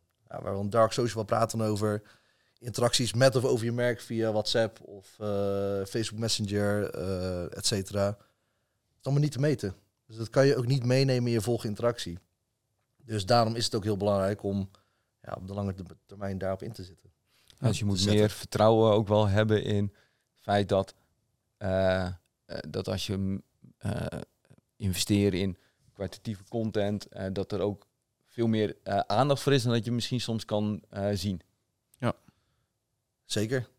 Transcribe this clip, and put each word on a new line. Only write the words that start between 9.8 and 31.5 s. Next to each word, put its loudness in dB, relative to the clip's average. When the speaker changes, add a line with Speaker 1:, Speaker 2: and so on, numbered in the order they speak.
Speaker 1:
Dus -18
dat -8
kan 4
je 4
ook 0
niet 0
meenemen 2
in 2
je 2
volgende -2
interactie. -4
Dus -6
daarom 4
is -2
het -4
ook -2
heel 0
belangrijk 2
om, -2
ja, -12
op -14
de -12
lange -4
ter-, -10
termijn -8
daarop -4
in -10
te -14
zetten. -20
Speaker 2:
Ja, -4
dus 4
je -4
Speaker 1:
Te 0
Speaker 2:
moet 0
Speaker 1:
zetten. 4
Speaker 2:
meer 6
vertrouwen 4
ook 4
wel 4
hebben 4
in 0
feit 2
dat, 2
eh, 2
eh, -6
dat -6
als -4
je, -2
mm, -4
eh, -6
investeert 2
in -2
kwalitatieve -10
content, -2
eh, -10
dat -4
er -4
ook -4
veel -2
meer, 0
eh, -2
aandacht 0
voor 2
is 2
dan 0
dat -2
je -4
misschien -4
soms -6
kan, -2
eh, -4
zien. -4